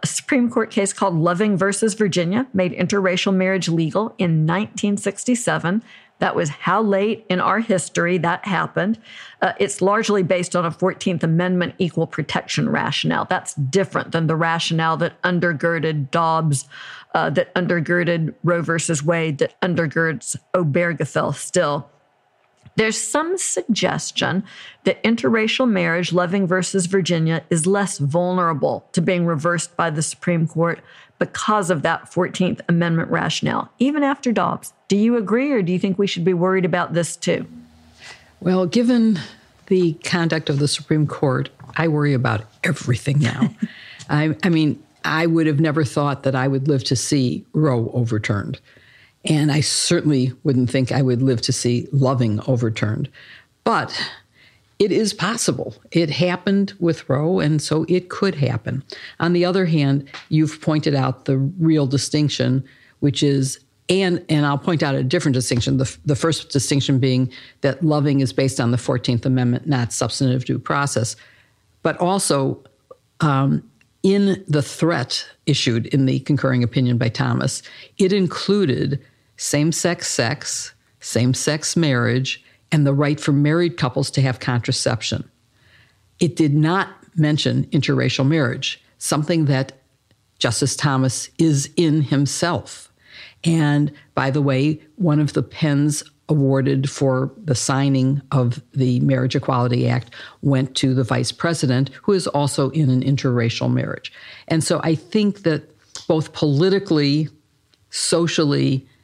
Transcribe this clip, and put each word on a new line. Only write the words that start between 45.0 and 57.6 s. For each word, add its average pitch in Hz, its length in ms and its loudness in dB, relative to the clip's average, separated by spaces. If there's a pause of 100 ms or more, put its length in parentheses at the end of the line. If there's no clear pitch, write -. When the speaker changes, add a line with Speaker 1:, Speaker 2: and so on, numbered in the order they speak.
Speaker 2:
I 156 220 0
would 165 220 2
have 147 100 2
never 156 260 2
thought 143 380 -2
that 135 140 0
I 127 100 0
would 135 220 0
live 139 160 2
to 131 120 0
see 127 560 -2
Roe 131 400 0
overturned. 113 680 -2 (640)
And 151 260 2
I 147 100 2
certainly 143 720 0 (120)
wouldn't 127 260 2
think 131 220 0
I 143 100 2
would 127 200 2
live 131 200 2
to - 100 0
see 120 400 -2
Loving 123 540 2
overturned. 113 640 -2 (560)
But 185 360 -2 (800)
it 202 140 2
is 208 200 2
possible. 170 600 -4 (160)
It 165 180 2
happened 180 720 0
with 170 300 -2
Roe, 160 320 0
and 156 200 2